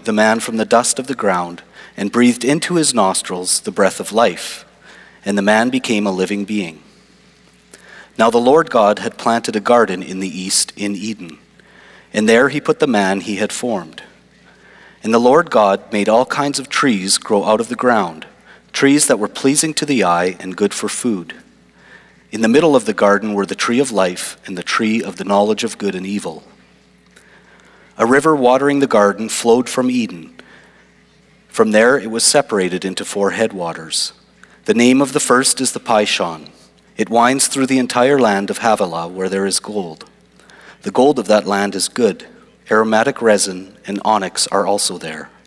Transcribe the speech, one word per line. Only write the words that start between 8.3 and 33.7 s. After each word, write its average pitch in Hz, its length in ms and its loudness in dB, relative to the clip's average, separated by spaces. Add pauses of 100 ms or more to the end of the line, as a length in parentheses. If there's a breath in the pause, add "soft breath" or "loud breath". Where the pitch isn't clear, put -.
the 117 80 4
Lord 143 320 4
God 104 260 4
had 110 220 -8
planted 117 360 -2
a 107 40 -2
garden 101 420 2
in 92 200 -10
the 92 200 -8
east - 340 -4
in 101 200 -6
Eden, 92 420 -12 (720 soft breath)
and 107 160 0
there 123 220 6
he 147 100 -4
put 156 200 -2
the 151 80 0
man 98 340 0
he 98 140 -6
had 104 180 -4
formed. 123 480 -6 (1040 soft breath)
And 110 100 -2
the 117 60 6
Lord 143 320 4
God 104 420 2
made 104 160 0
all 120 160 4
kinds 143 320 -4
of 131 100 -10
trees 101 520 0
grow 104 240 -2
out 107 180 2
of 113 80 -8
the 123 60 -8
ground, 101 500 0 (480 soft breath)
trees 143 320 2
that - 140 2
were 104 80 -4
pleasing 147 480 0
to 151 100 -4
the 131 180 0
eye 87 360 0
and 90 180 -12
good 101 160 0
for 104 160 -8
food. 98 460 -6 (960 soft breath)
In 107 100 -8
the 113 60 2
middle 147 280 6
of 113 100 2
the 107 80 -2
garden 101 420 2
were 98 100 0
the 92 80 -6
tree 120 260 -2
of 135 120 -2
life 92 440 -2 (120)
and 95 100 -10
the 87 60 -8
tree 110 400 -2
of 90 140 -12
the 95 60 -8
knowledge 104 400 0
of 110 140 -6
good 98 160 -4
and 92 140 -8
evil. 95 340 -8 (1600 soft breath)
A 113 80 2
river 147 280 4
watering 135 440 2
the 139 80 2
garden 104 420 2
flowed 120 400 2
from 127 220 -2
Eden. 104 440 -6 (1120 soft breath)
From 110 200 2
there 113 300 4
it 107 100 -8
was 113 140 -4
separated 92 600 0
into 95 220 -6
four 101 240 -2
headwaters. 87 800 -6 (520 soft breath)